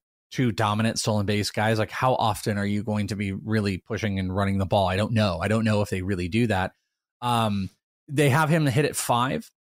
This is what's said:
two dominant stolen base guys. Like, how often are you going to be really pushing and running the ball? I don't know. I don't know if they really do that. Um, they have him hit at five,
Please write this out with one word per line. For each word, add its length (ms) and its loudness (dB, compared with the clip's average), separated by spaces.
two 220 0
dominant 440 0
stolen 280 0
base 260 0
guys. 260 2
Like, 140 -2
how 240 0
often 420 -2
are 80 -2
you 180 -2
going 240 -2
to 100 -6
be 160 -2
really 440 -2
pushing 400 -4
and 160 -2
running 260 0
the 60 0
ball? 220 2
I 80 0
don't 160 0
know. 300 2
I 80 -2
don't 160 2
know 160 2
if 80 -2
they 120 -4
really 280 -2
do 180 2
that. 240 0
Um, 480 0
they 220 2
have 200 4
him 160 4
hit 200 2
at 100 -4
five, 560 -2